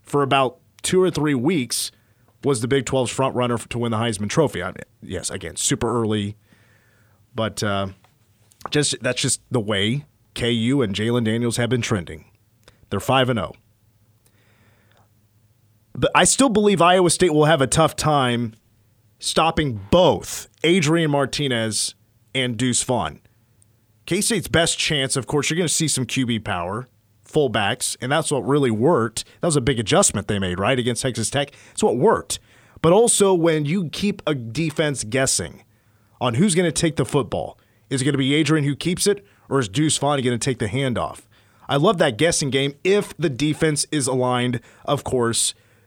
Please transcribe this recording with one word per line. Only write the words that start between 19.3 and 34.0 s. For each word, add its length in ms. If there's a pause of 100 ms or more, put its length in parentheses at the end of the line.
both 560 (160)
Adrian 480
Martinez 800 (400)
and 220
Deuce 280
Vaughn. 360 (840)
K-State's 420
best 320
chance, 380
of 100
course, 220
you're 80
gonna 100
see 200
some 180
Q 200
B 140
power, 480 (380)
fullbacks, 760
and 100
that's 200
what 160
really 240
worked. 520 (180)
That 60
was 80
a 60
big 180
adjustment 480
they 120
made, 180
right, 220
against 220
Texas 280
Tech. 220 (200)
It's 120
what 140
worked. 420 (420)
But 120
also 400
when 320
you 240
keep 360